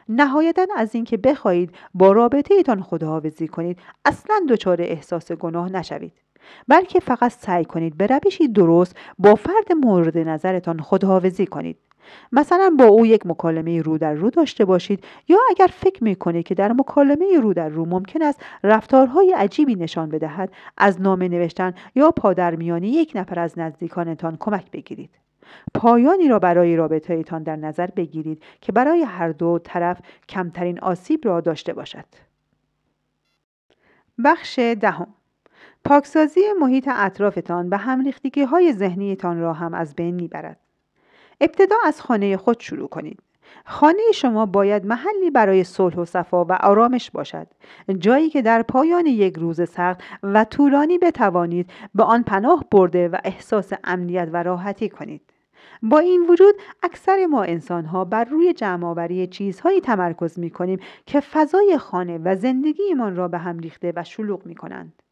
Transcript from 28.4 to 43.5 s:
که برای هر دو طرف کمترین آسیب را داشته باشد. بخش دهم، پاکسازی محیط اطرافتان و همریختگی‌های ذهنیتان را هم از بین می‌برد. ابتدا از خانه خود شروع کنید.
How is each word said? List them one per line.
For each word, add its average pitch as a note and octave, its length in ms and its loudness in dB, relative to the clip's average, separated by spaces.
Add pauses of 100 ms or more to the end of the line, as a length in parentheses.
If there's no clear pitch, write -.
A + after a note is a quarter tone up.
که - 100 -6
برای D4 320 2
هر F3+ 260 -4
دو E3+ 340 -2
طرف F3 380 -6 (280)
کمترین F3 500 -6
آسیب F#3+ 440 -4
را F3 180 0
داشته - 320 -6
باشد. - 320 -16 (2250)
بخش D4+ 360 0
دهم، G#3 480 -2 (800)
پاکسازی D4 560 2 (180)
محیط C4 320 0
اطرافتان F#3+ 800 -2
و G3 80 -2
همریختگی‌های C4 960 0
ذهنیتان F#3+ 680 -4
را E3 140 -2
هم E3 200 -8
از D#3+ 220 -8
بین F3 200 -6
می‌برد. E3 440 -12 (840)
ابتدا G4 340 2 (100)
از D#4 160 -2
خانه G3+ 360 -2
خود A3+ 220 -2
شروع - 280 -12
کنید. - 320 -14 (460)